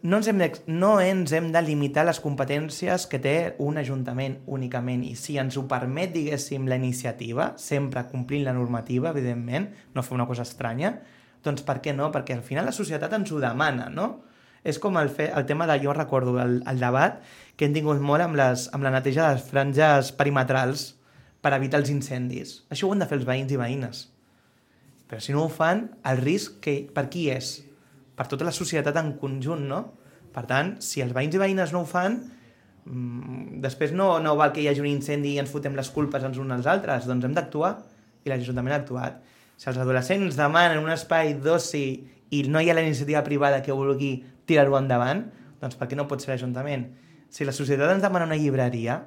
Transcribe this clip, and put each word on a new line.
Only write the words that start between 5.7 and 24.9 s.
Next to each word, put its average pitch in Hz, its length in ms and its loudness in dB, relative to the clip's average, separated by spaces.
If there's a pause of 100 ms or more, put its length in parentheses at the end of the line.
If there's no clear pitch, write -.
permet, 135 400 -2
diguéssim, 143 560 -4
la 127 80 2
iniciativa, 123 800 -2
sempre 135 540 -4
complint 135 340 -2
la 131 120 0
normativa, 123 600 -2
evidentment, 123 540 -2 (260)
no 131 80 -2
fer 127 140 -4
una 123 100 0
cosa 123 160 -4
estranya, 131 540 -4 (460)
doncs 143 200 -4
per 135 160 -2
què 143 160 -4
no? 143 160 0
Perquè 131 240 -4
al 117 80 -6
final 156 240 -4
la 254 80 -4
societat 160 400 -4
ens 202 160 -2
ho 151 80 -2
demana, 123 480 0
no? 170 220 -4 (560)
És 147 140 -2
com 196 200 0
el 147 120 2
fe-, 151 200 -2
el 135 160 0
tema 156 200 0
de, 147 120 4
jo 143 160 0
recordo 131 440 0
el, 123 280 2
el 131 160 -2
debat 131 380 4 (340)
que 151 120 2
hem 147 80 2
tingut 151 280 2
molt 147 200 4
amb 170 120 0
les, 127 400 4
amb 139 80 -2
la 135 80 2
neteja 135 380 4
de 135 80 4
les - 100 -8
franges 139 720 4
perimetrals 135 680 2 (580)
per 147 120 2
evitar 135 240 2
els 139 120 0
incendis. 127 680 -6 (100)
Això 151 180 -2
ho 196 60 0
han 202 80 2
de - 40 -2
fer 143 140 0
els 120 60 -4
veïns 131 240 -2
i 139 80 0
veïnes. 123 460 -6 (1000)